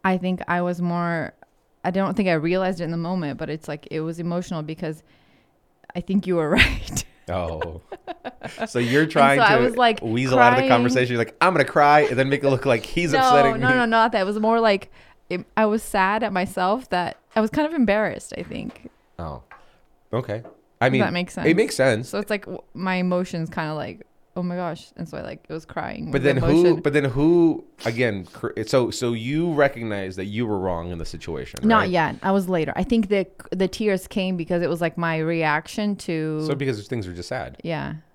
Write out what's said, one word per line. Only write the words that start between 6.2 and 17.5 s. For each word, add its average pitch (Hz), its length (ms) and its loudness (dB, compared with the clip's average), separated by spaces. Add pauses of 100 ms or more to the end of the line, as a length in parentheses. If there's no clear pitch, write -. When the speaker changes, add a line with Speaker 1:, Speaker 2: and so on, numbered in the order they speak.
Speaker 1:
you 180 80 2
were 156 140 0
<laughs> 202 120 4
right. - 440 -6 (240)
Speaker 2:
Oh. 82 520 -6 (880)
So - 120 -4
you're 123 240 2
Speaker 1:
And 156 80 -2
Speaker 2:
trying 139 280 6
Speaker 1:
so 233 60 6
I 202 120 6
Speaker 2:
to 240 60 4
Speaker 1:
was, 247 140 0
like, 233 240 2
Speaker 2:
weasel 254 380 2
out 240 140 10
of 247 40 4
the 262 60 4
Speaker 1:
crying. 269 60 0
Speaker 2:
conversation. 123 440 4
You're 117 120 0
like, - 160 -16
"I'm 180 120 4
gonna 147 120 4
cry," 147 360 6
and 127 160 0
then 135 120 2
make 139 140 0
it 139 60 4
look 131 160 0
like 120 200 2
he's 170 260 -2
Speaker 1:
No, 262 80 4
Speaker 2:
upsetting 247 420 6
Speaker 1:
no, 247 80 2
Speaker 2:
me. 254 60 4
Speaker 1:
no, 247 100 2
not 226 280 4
that. 214 80 2
It 190 40 2
was 208 140 -2
more 226 220 2
like, 202 280 2 (400)
it, 180 160 -4 (120)
I 220 80 4
was 214 180 0
sad 202 400 0
at 208 80 -4
myself 190 600 -2
that 175 260 -2 (180)
I 220 60 4
was 220 80 2
kind 302 180 0